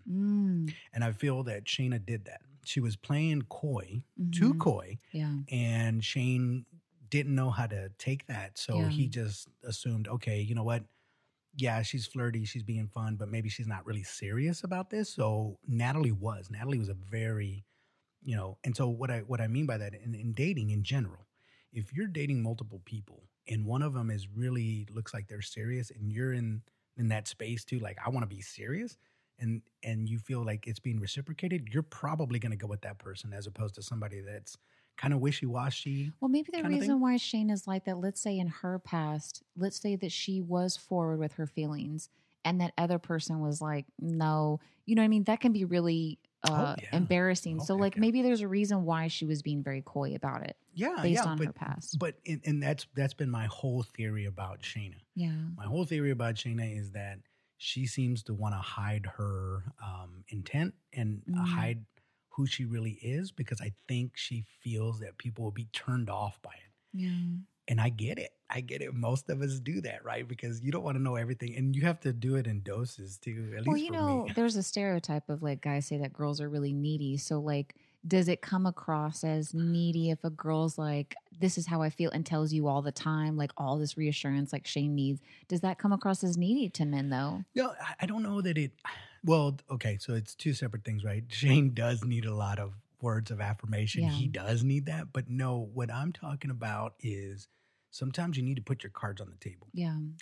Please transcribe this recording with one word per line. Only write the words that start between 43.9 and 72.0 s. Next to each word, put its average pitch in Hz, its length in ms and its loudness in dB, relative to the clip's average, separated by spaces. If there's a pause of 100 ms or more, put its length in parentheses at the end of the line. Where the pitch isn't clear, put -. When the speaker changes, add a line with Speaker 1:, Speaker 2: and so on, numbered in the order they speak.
Speaker 1:
"No." 156 640 2 (260)
You 226 80 4
know 220 80 8
what 220 40 8
I - 20 8
mean? 214 160 6
That 214 160 4
can 240 120 8
be 196 120 2
really, 165 540 4 (260)
Speaker 2:
Oh, 147 240 4
Speaker 1:
uh, - 80 -2
Speaker 2:
yeah. - 160 -10
Speaker 1:
embarrassing. 180 640 4
Speaker 2:
Oh, 156 80 -4
Speaker 1:
So, 196 100 2
Speaker 2:
heck - 0 -
Speaker 1:
like, 196 200 2
Speaker 2:
yeah. 214 60 4
Speaker 1:
maybe 233 200 6
there's 247 180 4
a 202 80 -2
reason 196 360 4
why 160 240 2
she 160 160 -4
was 151 180 0
being 147 200 0
very 135 200 -4
coy 139 320 -4
about 131 300 -4
it - 120 -10 (180)
Speaker 2:
Yeah, 240 280 -2
Speaker 1:
based - 20 4
Speaker 2:
yeah, 190 220 6
Speaker 1:
on 156 120 0
Speaker 2:
but, 151 100 0
Speaker 1:
her - 40 -6
past. - 460 -6
Speaker 2:
but, 160 280 -2
and, 156 180 -2
and 147 180 2
that's, 143 320 -2
that's 139 200 0
been 135 160 -2
my 113 160 0
whole 123 360 -2
theory 107 420 -4
about 95 380 -6
Shayna. 92 380 -8 (140)
Speaker 1:
Yeah. 160 420 -2
Speaker 2:
My 101 100 -8
whole 160 180 0
theory 147 260 2
about 117 260 0
Shayna 113 420 -4
is 101 140 -6
that 101 280 -8 (380)
she - 280 -2
seems 123 380 0
to 110 100 -4
wanna 104 260 0
hide 101 460 -2
her, 95 640 -4 (100)
um, 92 460 -12
intent 143 460 -2 (180)
and, 107 300 -2 (160)
uh, 180 40 2
Speaker 1:
Mm. - 20 2
Speaker 2:
hide 117 400 0 (460)
who 139 160 0
she 131 180 -2
really 113 280 -2 (100)
is 156 280 -4
because 107 300 -6
I 101 140 -6 (120)
think 123 300 -2
she - 240 -4
feels 110 600 -4
that - 180 -10
people 117 260 -6
will 107 80 -2
be 113 140 -6
turned 123 420 -2
off 98 320 -4
by - 140 -16
it. - 180 -20 (200)
Speaker 1:
Yeah. 180 500 0 (260)
Speaker 2:
And 113 120 4
I 120 100 4
get 113 280 -4
it. - 140 -8 (180)
I 127 100 -2
get 135 220 -6
it. 135 120 -6
Most 123 360 0
of 139 120 -2
us 135 180 -2
do 156 220 -4
that, 107 220 -8
right? 117 240 -6
Because 117 340 -6
you 139 100 0
don't 175 120 -2
wanna 135 160 0
know 127 160 2
everything. 120 400 -2
And 135 200 2
you 139 60 2
have 170 180 4